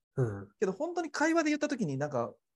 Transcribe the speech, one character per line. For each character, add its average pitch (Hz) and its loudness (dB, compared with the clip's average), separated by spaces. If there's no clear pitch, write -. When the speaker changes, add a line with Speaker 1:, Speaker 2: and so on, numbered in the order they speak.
Speaker 1:
う 135 2
ん。 101 -4
Speaker 2:
け 214 2
ど 185 0
本 320 -4
当 359 0
に 320 -6
会 320 2
話 330 4
で 302 2
言 294 2
っ - -8
た 294 0
時 240 -2
に 139 -2
な 143 0
ん - -6
か、 117 -2